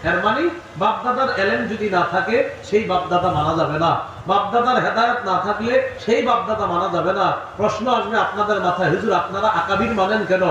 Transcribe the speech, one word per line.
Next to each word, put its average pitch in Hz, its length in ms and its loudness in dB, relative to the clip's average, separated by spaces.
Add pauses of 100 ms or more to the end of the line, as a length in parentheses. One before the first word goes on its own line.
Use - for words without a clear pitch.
এর 170 200 0
মানে 269 260 2 (280)
বাপদাদার 220 600 0
এলেম 226 280 0
যদি 208 220 -2
না 180 220 2
থাকে, 220 380 0 (140)
সেই 214 200 2
বাপদাদা 175 480 0
মানা 160 320 0
যাবে 151 160 -2
না। 165 180 2 (300)
বাপদাদার 233 480 2
হেদায়েত 233 500 0
না 185 140 0
থাকলে 240 500 0 (160)
সেই 226 160 2
বাপদাদা 220 440 0
মানা 175 280 0
যাবে 175 200 0
না। 185 200 0 (240)
প্রশ্ন 208 300 0
আসবে 220 300 0
আপনাদের 202 440 0
মাথায়, 180 280 0
"হুজুর, 196 240 0
আপনারা 196 340 -2
আকাবির - 440 0
মানেন 208 340 0
কেন?" 185 260 2